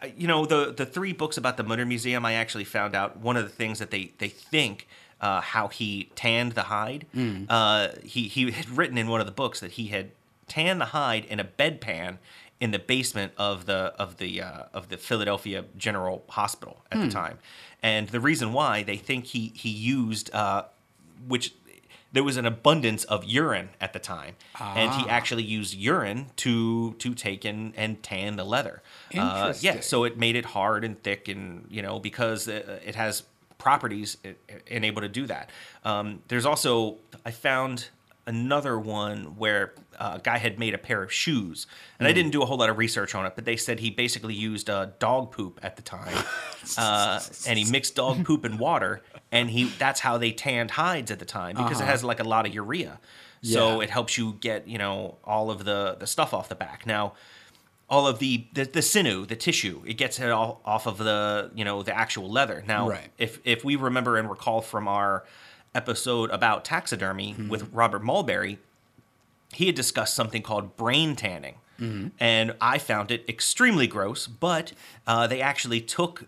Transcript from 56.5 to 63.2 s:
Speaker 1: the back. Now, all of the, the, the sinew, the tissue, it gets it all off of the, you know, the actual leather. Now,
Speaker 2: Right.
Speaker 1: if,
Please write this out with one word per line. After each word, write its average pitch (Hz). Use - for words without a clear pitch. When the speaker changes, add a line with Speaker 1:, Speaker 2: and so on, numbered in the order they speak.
Speaker 1:
the 92
back. 78
Now, 104
all 139
of 127
the, 123
the, 139
the 143
sinew, 107
the 113
tissue, 98
it 113
gets 127
it 123
all 113
off 110
of 104
the, 104
you 107
know, 101
the 95
actual 107
leather. 110
Now, 107
Speaker 2:
Right. 92
Speaker 1:
if, 113